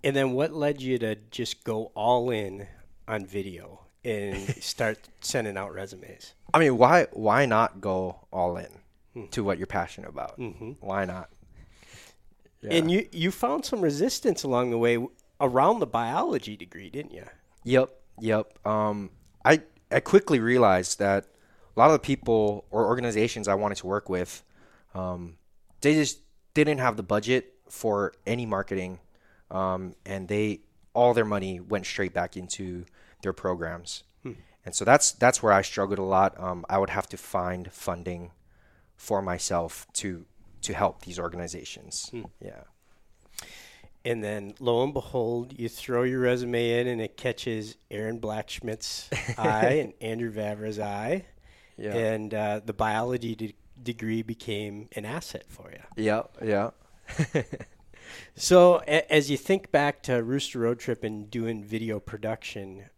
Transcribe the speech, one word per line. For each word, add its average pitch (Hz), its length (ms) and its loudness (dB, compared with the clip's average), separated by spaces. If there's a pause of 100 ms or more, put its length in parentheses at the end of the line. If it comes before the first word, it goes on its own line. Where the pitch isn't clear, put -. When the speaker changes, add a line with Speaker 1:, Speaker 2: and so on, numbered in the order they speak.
Speaker 1:
And 139 120 2
then 135 180 2
what 147 200 0
led 147 280 -2
you 131 180 0
to 110 160 -2 (140)
just - 340 -8
go 110 320 -4
all 120 360 2
in 101 360 -6 (400)
on 107 180 -4
video 95 560 -10 (220)
and 101 340 -4 (120)
Speaker 2:
<laughs> - 140 -4
Speaker 1:
start 110 340 -4 (240)
sending 107 360 -4
out 95 160 -8
resumes? 95 600 -14 (200)
Speaker 2:
I 151 60 6
mean, 135 180 6
why, 139 360 8
why 110 320 4
not 110 360 2
go 92 500 -4
all 90 260 0
in 87 100 -10 (460)
Speaker 1:
Hmm. 110 180 -14
Speaker 2:
to 113 120 -4
what 98 140 0
you're 90 100 -4
passionate - 420 -6
about? 69 300 -10
Speaker 1:
Mm-hmm. 110 320 -10 (100)
Speaker 2:
Why 98 240 -2
not? 90 240 -10 (1300)
Speaker 1:
And 165 300 2
Speaker 2:
Yeah. 190 80 4
Speaker 1:
you, - 120 -6
you 170 200 0
found 269 340 -2
some 220 160 -2
resistance 175 600 0
along 123 260 2
the 117 80 0
way 120 180 4
w-, 120 160 -4 (300)
around 143 380 4
the 151 80 0
biology 120 680 -2
degree, 90 360 -16
didn't 143 220 -10
you? 87 120 -16 (380)
Speaker 2:
Yep, 127 260 4 (300)
yep. 110 480 -2
Um, 107 420 0 (340)
I, 156 180 8 (280)
I - 100 2
quickly 190 400 4
realized 110 600 4
that 98 260 2 (500)
a - 40 -4
lot 123 80 10
of 156 60 8
the 147 60 4
people 107 720 0
or 113 160 2
organizations 113 600 0
I 98 80 2
wanted 101 240 -2
to 92 80 -10
work 101 220 -4
with, 90 340 -6 (500)
um, 90 440 -10 (440)
they 151 140 6
just 151 240 0 (340)
didn't 151 240 2
have 127 180 0
the 107 80 -8
budget 107 520 0 (140)
for 101 440 0 (140)
any 117 180 -2
marketing, 95 540 -4 (500)
um, 92 460 -4 (100)
and 95 220 -8
they, 104 320 0 (340)
all 120 220 6
their 113 100 4
money 95 340 -4
went 92 280 -4
straight 95 260 -4
back 87 240 -4
into 90 480 -10 (380)
their 95 100 -2
programs. 85 720 -6 (180)
Speaker 1:
Hmm. 123 120 -12 (320)
Speaker 2:
And 92 100 -10
so 98 100 -2
that's, 131 280 6
that's - 280 4
where 107 120 6
I 98 100 6
struggled 98 340 -2
a 98 60 -4
lot. 95 360 4
Um, 90 300 -6
I 95 80 2
would 98 140 0
have 98 180 -4
to 95 80 -14
find 90 540 -6
funding 87 600 -8 (640)
for 101 240 -2
myself 87 720 -4
to, 87 320 -8 (360)
to 107 120 -8
help - 320 -2
these 87 120 -12
organizations. 87 920 -10
Speaker 1:
Hmm. 117 140 -10 (180)
Speaker 2:
Yeah. - 220 -18 (1400)
Speaker 1:
And 120 200 -2
then, 104 360 -6
lo 120 240 2
and 143 100 -2
behold, 123 640 -4
you 113 120 -6
throw 123 340 -2
your 127 160 0
resume 120 640 2
in, 123 60 0
and 120 140 -2
it 107 160 -8
catches 110 600 -6 (120)
Aaron 110 300 -6
Blackschmidt's - 880 -8 (140)
Speaker 2:
<laughs> 120 140 -6
Speaker 1:
eye 110 440 2
and 110 200 -6
Andrew 113 300 -4
Vavra's 107 480 -6
eye. 107 460 -4 (520)
Speaker 2:
Yeah. 104 180 -6
Speaker 1:
And, 110 380 0
uh, 107 320 -2
the 110 80 -6
biology 113 640 -2
de-, 107 200 -10 (260)
degree 113 400 -4
became 107 760 -8
an 107 100 -8
asset 139 420 -10
for - 240 -20
you. - 320 -10
Speaker 2:
Yeah, 107 200 2 (200)
yeah. 107 260 0 (640)
<laughs> 123 100 0 (920)
Speaker 1:
So, 180 520 8
a-, 156 260 4
as 143 160 6
you 139 80 2
think - 340 0
back 143 320 2
to 123 200 0
Rooster 127 360 -4
Road 117 200 0
Trip 117 240 -4
and 107 260 -6
doing 113 340 -4
video 110 360 -4
production 101 840 -10 (120)